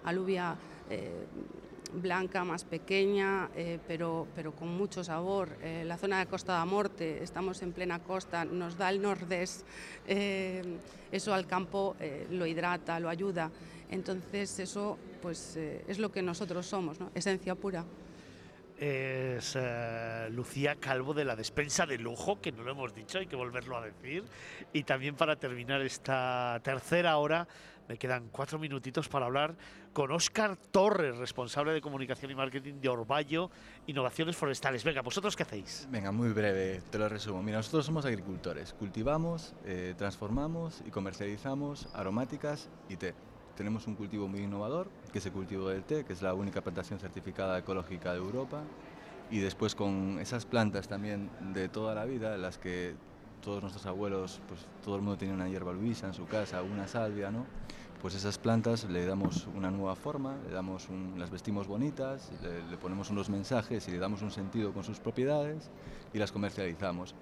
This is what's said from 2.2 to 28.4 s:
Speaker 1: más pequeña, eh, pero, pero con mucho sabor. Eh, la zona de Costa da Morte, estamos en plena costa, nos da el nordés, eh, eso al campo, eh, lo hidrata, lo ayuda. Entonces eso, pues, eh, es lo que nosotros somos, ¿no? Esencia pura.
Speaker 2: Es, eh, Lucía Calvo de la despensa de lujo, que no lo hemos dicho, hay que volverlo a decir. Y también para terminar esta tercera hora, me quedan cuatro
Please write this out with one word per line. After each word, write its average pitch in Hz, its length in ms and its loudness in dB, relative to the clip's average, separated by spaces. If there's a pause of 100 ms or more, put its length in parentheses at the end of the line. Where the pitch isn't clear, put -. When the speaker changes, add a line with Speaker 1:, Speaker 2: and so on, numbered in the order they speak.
Speaker 1:
más 175 200 -2
pequeña, 196 920 4
eh, 170 320 -2
pero, 165 480 0
pero 156 160 -4
con 165 160 -6
mucho 185 340 0
sabor. 175 460 2 (140)
Eh, 165 220 -4
la 170 120 -2
zona 190 240 2
de 180 60 2
Costa 190 260 -2
da 170 120 4
Morte, 190 580 2
estamos 180 400 -2
en 180 100 -4
plena 180 280 -2
costa, 180 440 -2
nos 170 320 -2
da 185 140 4
el 196 120 4
nordés, 185 600 0 (420)
eh, 190 560 2 (480)
eso 196 240 2
al 185 120 4
campo, 185 520 2
eh, 147 320 -4
lo 180 160 2
hidrata, 165 540 2
lo 170 80 0
ayuda. 170 420 0 (400)
Entonces 190 720 -2
eso, 202 360 -2 (240)
pues, 165 360 -6
eh, 151 320 -4
es 196 100 -2
lo 214 140 2
que 190 100 0
nosotros 175 440 0
somos, 175 340 -2
¿no? 185 140 -6
Esencia 185 420 0
pura. 185 280 -2 (920)
Speaker 2:
Es, 131 800 0
eh, 113 800 0
Lucía 135 420 2
Calvo 135 400 2
de 147 100 4
la 120 120 2
despensa 147 500 2
de 131 120 0
lujo, 120 420 0
que 160 100 -2
no 113 140 -10
lo 131 80 -2
hemos 127 200 -4
dicho, 110 260 -6
hay 185 100 -2
que 151 80 -4
volverlo 123 400 -2
a 113 100 -4
decir. 139 380 -6 (480)
Y 151 100 4
también 139 320 2
para 156 220 4
terminar 127 460 0
esta 127 800 2
tercera 160 520 6
hora, 156 300 4 (420)
me 120 80 -4
quedan 123 360 0
cuatro 147 260 -2